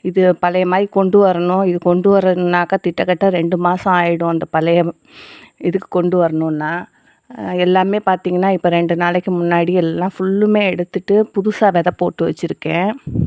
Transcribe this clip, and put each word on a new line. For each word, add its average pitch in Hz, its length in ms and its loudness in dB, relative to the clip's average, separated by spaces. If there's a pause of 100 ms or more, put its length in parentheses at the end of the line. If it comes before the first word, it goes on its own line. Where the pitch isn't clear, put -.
இது 185 360 2
பழைய 180 300 0
மாதிரி 190 220 0
கொண்டு 196 360 2
வரணும். 180 400 0
இது 175 140 0
கொண்டு 185 400 2
வரணும்னாக்கா, 180 640 0
திட்டக்கட்ட 180 480 -2
ரெண்டு 175 280 0
மாசம் 180 380 0
ஆயிடும், 170 340 0
அந்த 165 220 -4
பழைய 170 420 0 (680)
இதுக்கு 180 300 -4
கொண்டு 180 280 0
வரணும்னா. 160 720 -2 (460)
அஹ், 185 220 -6
எல்லாமே 185 480 2
பார்த்தீங்கன்னா, 185 460 0
இப்ப 180 160 0
ரெண்டு 170 280 0
நாளைக்கு 175 360 -2
முன்னாடி 175 400 0
எல்லாம் 170 460 -2
ஃபுல்லுமே 202 520 0
எடுத்துட்டு, 185 640 -2
புதுசா 202 380 0
விதை 175 240 0
போட்டு 170 360 -2
வச்சிருக்கேன். 175 600 -4 (340)